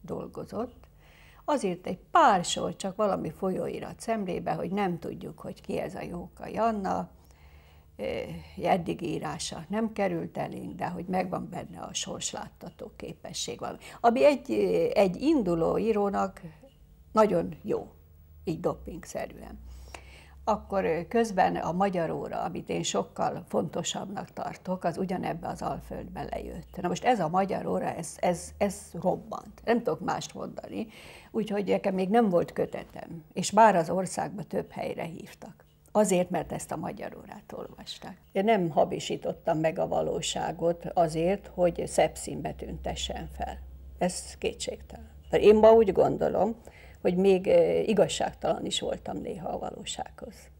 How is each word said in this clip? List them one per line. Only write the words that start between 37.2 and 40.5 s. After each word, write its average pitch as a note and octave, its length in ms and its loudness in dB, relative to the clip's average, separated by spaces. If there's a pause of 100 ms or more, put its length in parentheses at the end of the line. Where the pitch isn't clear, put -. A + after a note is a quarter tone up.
olvasták. - 640 -14 (160)
Én G3 120 2
nem G3+ 260 4
habisítottam E3+ 880 0
meg D#3+ 200 0
a - 100 0
valóságot E3 960 -2 (100)